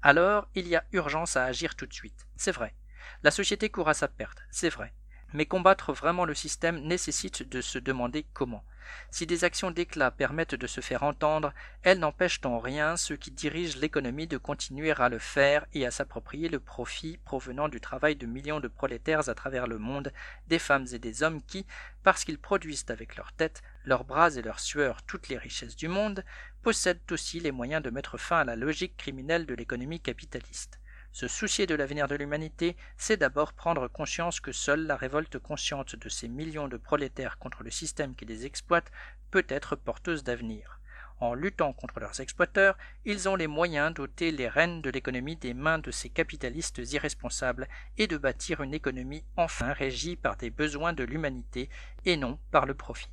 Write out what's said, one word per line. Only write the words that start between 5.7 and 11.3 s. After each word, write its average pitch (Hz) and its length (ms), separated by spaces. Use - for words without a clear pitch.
vraiment 175 320
le 156 100
système 165 460
nécessite 151 680
de 127 140
se - 180
demander 127 540
comment. 120 320
Si - 160
des 170 180
actions 175 260
d'éclat 165 400
permettent 143 440
de 127 120
se - 140
faire 127 220
entendre, 151 500